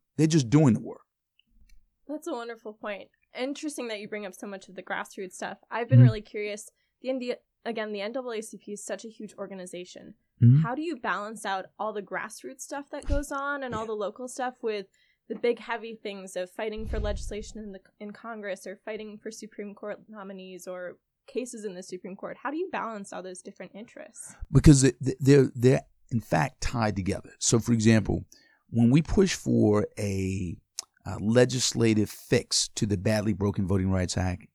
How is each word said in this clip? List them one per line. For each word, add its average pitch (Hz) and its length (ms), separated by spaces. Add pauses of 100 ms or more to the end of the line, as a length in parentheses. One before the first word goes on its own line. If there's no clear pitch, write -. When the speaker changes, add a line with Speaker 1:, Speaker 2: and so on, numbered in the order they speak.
(180)
Speaker 1:
They're 156 100
just 151 220
doing 135 240
the - 80
work. - 200 (1040)
Speaker 2:
That's 302 200
a 339 60
wonderful 233 400
point. 208 340 (300)
Interesting 277 500
that 220 120
you 208 80
bring 208 180
up 190 100
so - 120
much 196 200
of 185 80
the 185 80
grassroots 196 500
stuff. 202 260 (120)
I've 233 160
been 123 120
Speaker 1:
Mm-hmm. 123 80
Speaker 2:
really 220 140
curious. 208 480 (320)
The 247 80
India, 247 280 (260)
again, 220 300
the 202 80
N 208 100
double 247 220
A 220 80
C 220 160
P 208 160
is 202 120
such 196 200
a 226 40
huge 214 280
organization. 185 760 (280)
Speaker 1:
Mm-hmm. 127 180
Speaker 2:
How 226 140
do 294 60
you 320 160
balance 208 480
out 190 220 (120)
all 214 140
the 208 80
grassroots 208 600
stuff 285 300
that 277 140
goes 285 260
on 277 320
and 247 100
all 220 100
Speaker 1:
Yeah. 226 40
Speaker 2:
the 226 60
local 208 340
stuff 247 340
with 214 260 (400)
the 190 80
big 233 240
heavy 226 420
things 196 340
of 185 140
fighting 220 380
for 220 120
legislation 208 640
in 214 100
the, 190 80 (200)
in 208 120
Congress 208 540
or 202 180
fighting 214 380
for - 80
Supreme 208 460
Court 208 240 (100)
nominees 190 580
or 180 300 (300)
cases 233 380
in 196 100
the 185 80
Supreme 185 320
Court? 180 260
How 254 80
do 294 80
you 370 140
balance 208 420
all 180 80
those 185 220
different 196 320
interests? - 580 (180)
Speaker 1:
Because 139 320
it, 135 200
th-, 127 160
they're, 135 340
they're 127 280 (280)
in 117 100
fact - 420
tied 107 340
together. 95 420
So, - 220
for 120 140
example, 107 520 (460)
when 117 180
we 151 140
push 190 320
for 107 500 (140)
a, 95 580 (480)
a 98 140
legislative 117 880
fix - 600
to - 180
the 101 100
badly 107 360
broken 98 340
Voting 95 240
Rights 92 260
Act 92 380